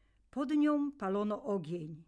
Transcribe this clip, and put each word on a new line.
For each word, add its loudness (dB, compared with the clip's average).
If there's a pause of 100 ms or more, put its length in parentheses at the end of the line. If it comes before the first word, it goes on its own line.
(320)
Pod -2
nią 4
palono -2
ogień, -4